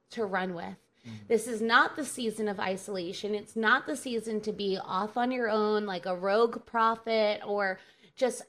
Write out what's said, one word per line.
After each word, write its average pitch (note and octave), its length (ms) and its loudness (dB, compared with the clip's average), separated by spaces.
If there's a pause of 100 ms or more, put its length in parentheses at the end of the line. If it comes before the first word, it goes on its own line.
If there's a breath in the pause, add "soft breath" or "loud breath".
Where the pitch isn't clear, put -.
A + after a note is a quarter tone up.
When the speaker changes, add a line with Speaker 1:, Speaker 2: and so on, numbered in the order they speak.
(120)
Speaker 1:
to A3+ 120 -4
run F#3+ 300 -2
with. F3+ 220 -10 (320 loud breath)
Speaker 2:
Mm-hmm. - 80 -12 (120)
Speaker 1:
This A3+ 200 2
is A3 140 -4
not B3+ 340 6
the D#4 80 -4
season A3 440 -4
of G3+ 120 -4
isolation. G3 760 -4
It's G#3 200 -10
not A3+ 300 4
the D4+ 100 -4
season A3+ 460 -4
to G#3+ 100 -4
be F#3+ 320 -2
off G#3 340 -2
on B3 140 2
your A#3+ 200 0
own, G#3+ 340 2
like F#3 220 -4
a F#3 80 0
rogue A3 500 2
prophet A3+ 800 2
or G3+ 340 0 (360 soft breath)
just - 320 0